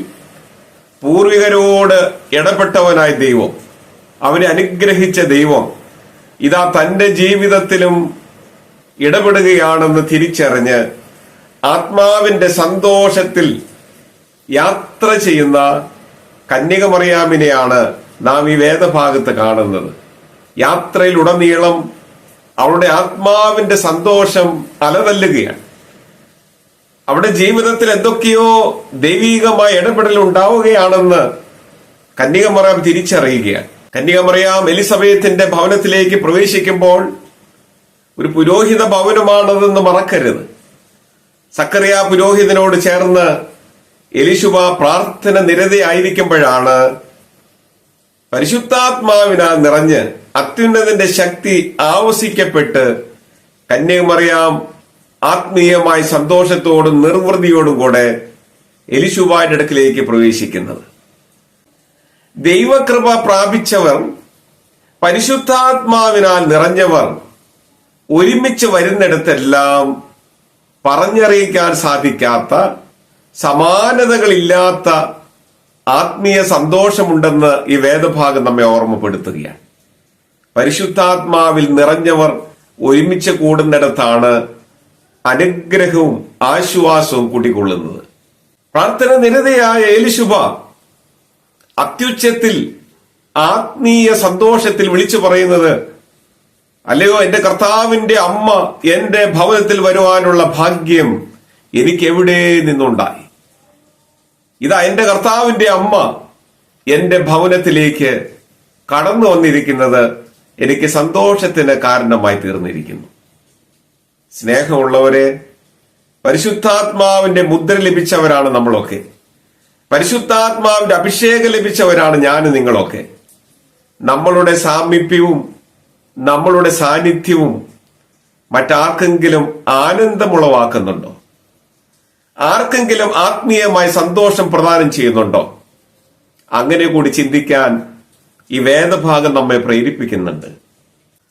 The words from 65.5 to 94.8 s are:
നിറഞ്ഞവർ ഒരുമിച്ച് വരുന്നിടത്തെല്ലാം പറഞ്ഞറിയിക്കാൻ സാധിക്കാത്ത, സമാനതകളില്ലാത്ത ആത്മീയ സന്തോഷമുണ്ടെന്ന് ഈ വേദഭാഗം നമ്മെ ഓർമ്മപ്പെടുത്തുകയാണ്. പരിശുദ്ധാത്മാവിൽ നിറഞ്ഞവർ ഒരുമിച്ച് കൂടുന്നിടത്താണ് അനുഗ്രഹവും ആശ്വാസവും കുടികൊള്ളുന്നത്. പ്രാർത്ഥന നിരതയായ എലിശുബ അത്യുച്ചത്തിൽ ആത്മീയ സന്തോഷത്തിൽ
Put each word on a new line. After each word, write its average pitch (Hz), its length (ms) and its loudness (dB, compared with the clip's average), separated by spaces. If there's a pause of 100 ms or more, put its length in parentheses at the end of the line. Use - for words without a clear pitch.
നിറഞ്ഞവർ 160 760 0 (920)
ഒരുമിച്ച് 240 560 0
വരുന്നിടത്തെല്ലാം 156 1400 0 (840)
പറഞ്ഞറിയിക്കാൻ 185 880 0
സാധിക്കാത്ത, 143 1000 -2 (600)
സമാനതകളില്ലാത്ത 180 1500 0 (1000)
ആത്മീയ 190 540 0
സന്തോഷമുണ്ടെന്ന് 160 1080 0 (160)
ഈ 139 80 0
വേദഭാഗം 143 680 0
നമ്മെ 120 200 0
ഓർമ്മപ്പെടുത്തുകയാണ്. 101 920 -4 (1000)
പരിശുദ്ധാത്മാവിൽ 165 1120 0
നിറഞ്ഞവർ 156 720 2 (400)
ഒരുമിച്ച് 170 480 0
കൂടുന്നിടത്താണ് 135 1160 0 (800)
അനുഗ്രഹവും 165 1040 -2 (140)
ആശ്വാസവും 151 880 0
കുടികൊള്ളുന്നത്. 101 720 -4 (720)
പ്രാർത്ഥന 226 420 0
നിരതയായ 240 640 2
എലിശുബ 220 540 2 (1400)
അത്യുച്ചത്തിൽ 226 960 -2 (600)
ആത്മീയ 220 800 0
സന്തോഷത്തിൽ 202 760 0